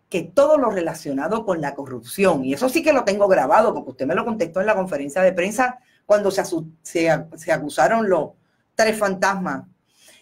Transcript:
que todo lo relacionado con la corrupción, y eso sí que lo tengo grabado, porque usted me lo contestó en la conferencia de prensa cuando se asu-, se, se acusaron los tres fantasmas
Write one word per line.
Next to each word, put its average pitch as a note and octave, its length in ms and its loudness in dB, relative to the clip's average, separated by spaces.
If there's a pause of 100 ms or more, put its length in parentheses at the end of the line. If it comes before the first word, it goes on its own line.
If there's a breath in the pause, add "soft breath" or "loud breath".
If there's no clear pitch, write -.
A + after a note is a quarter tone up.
que E3+ 140 -4
todo D4 360 4
lo B3 120 2
relacionado E3 760 -4
con F3 160 -2
la C#3+ 120 -4
corrupción, C3+ 680 -2
y C3 80 -2
eso A#3+ 160 0
sí D#4 140 0
que D4+ 100 4
lo C4+ 120 2
tengo G3+ 220 2
grabado, F#3 460 4
porque - 180 -8
usted C3 160 -6
me D#3+ 80 -2
lo A3 80 0
contestó F#3+ 380 -4
en G3+ 60 0
la G#3+ 80 2
conferencia F3+ 480 -4
de F#3 100 4
prensa A3 460 -2 (260 soft breath)
cuando G3+ 260 2
se F#3+ 120 -2
asu-, D#3+ 280 -6 (120)
se, E3 260 -2 (280)
se - 160 -4
acusaron G3+ 580 2
los D#3+ 200 0 (440)
tres A3 240 0
fantasmas F#3+ 680 -2 (580 soft breath)